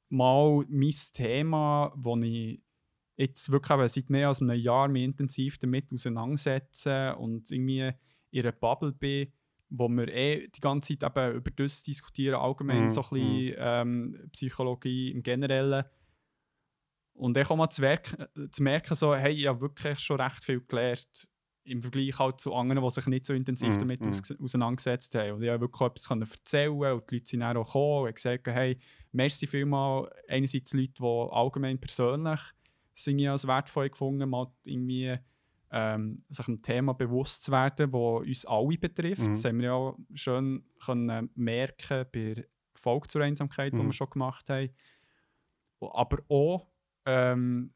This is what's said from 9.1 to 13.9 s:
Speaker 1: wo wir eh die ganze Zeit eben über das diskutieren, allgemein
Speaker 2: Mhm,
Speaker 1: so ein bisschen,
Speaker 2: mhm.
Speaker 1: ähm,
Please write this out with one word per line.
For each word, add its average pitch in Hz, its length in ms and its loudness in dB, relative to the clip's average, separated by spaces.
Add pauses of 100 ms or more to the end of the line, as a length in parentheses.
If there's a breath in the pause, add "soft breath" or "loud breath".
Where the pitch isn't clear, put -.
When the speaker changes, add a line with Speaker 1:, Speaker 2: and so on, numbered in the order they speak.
Speaker 1:
wo 123 200 0
wir 120 240 2
eh 143 340 0
die - 140 -18
ganze 143 340 0
Zeit 143 220 -2
eben 123 200 0
über 123 140 -4
das 139 300 -2
diskutieren, 139 540 -2
allgemein 127 480 2
Speaker 2:
Mhm, 113 60 4
Speaker 1:
so 113 120 0
ein - 80 -6
bisschen, 131 380 0
Speaker 2:
mhm. 123 100 -6
Speaker 1:
ähm, 120 720 -2